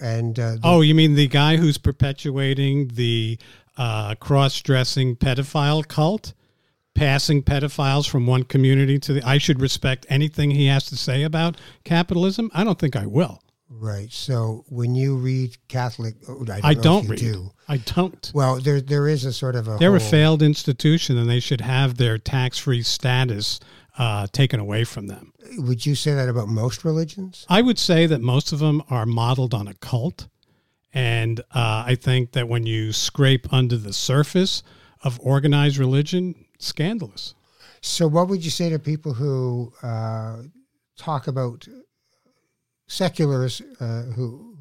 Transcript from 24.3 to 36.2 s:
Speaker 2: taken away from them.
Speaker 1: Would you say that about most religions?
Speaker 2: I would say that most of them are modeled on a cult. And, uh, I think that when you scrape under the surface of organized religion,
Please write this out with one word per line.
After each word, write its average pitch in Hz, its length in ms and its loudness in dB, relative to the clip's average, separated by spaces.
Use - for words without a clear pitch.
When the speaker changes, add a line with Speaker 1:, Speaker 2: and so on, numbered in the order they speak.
Speaker 2:
taken 131 260 2
away 104 260 -2
from 101 220 -12
them. 98 240 -16
Speaker 1:
Would 123 280 -4
you 147 100 0
say 147 200 -2
that 131 120 -2
about 117 220 -2
most 110 340 -4
religions? 165 640 -6
Speaker 2:
I 190 140 6
would 247 160 2
say 170 300 4
that 147 140 0
most 127 300 0
of 147 80 -4
them 151 300 2
are 120 160 0
modeled 120 480 0
on 101 140 -4
a 98 80 -18
cult. - 520 -6
And, 117 480 0
uh, 113 340 0
I 127 100 2
think 127 360 0
that 120 180 -4
when 120 160 -2
you 110 260 -4
scrape 135 600 0
under 127 240 2
the 104 160 -8
surface 151 720 0
of 127 180 -4
organized 143 560 2
religion, 147 680 0